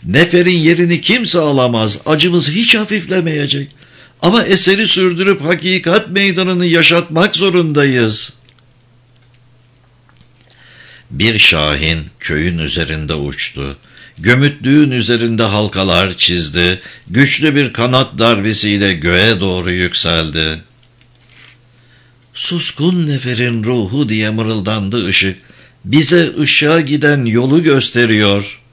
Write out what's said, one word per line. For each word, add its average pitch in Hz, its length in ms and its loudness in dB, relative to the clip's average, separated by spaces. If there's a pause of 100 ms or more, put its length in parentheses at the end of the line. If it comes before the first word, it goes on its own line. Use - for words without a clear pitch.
Nefer'in 175 540 2
yerini 165 420 2
kimse 220 380 0
alamaz, 123 680 0
acımız 160 440 2
hiç 226 240 0
hafiflemeyecek. 165 920 -2 (540)
Ama 202 220 2
eseri 196 440 2
sürdürüp 185 560 2
hakikat 175 680 0
meydanını 185 560 0
yaşatmak 170 680 2
zorundayız." 147 960 0 (2750)
Bir 107 280 0
şahin 78 600 0 (220)
köyün 82 380 -2
üzerinde 78 560 -6
uçtu. 69 600 -8 (420)
Gömütlüğün 143 720 2
üzerinde 117 520 0
halkalar 95 760 0
çizdi. 87 640 -2 (260)
Güçlü 139 480 2
bir 139 180 0
kanat 127 460 -2
darbesiyle 104 720 0
göğe 90 480 0
doğru 90 320 -2
yükseldi. 80 880 -2 (1700)
"Suskun 170 720 -2
Nefer'in 123 560 -2
ruhu," 120 440 -2
diye 107 220 -2
mırıldandı 107 800 -4
Işık. 95 260 -2 (480)
"Bize 160 540 2
ışığa 151 420 0
giden 147 440 0
yolu 127 380 2
gösteriyor." 110 1000 0 (120)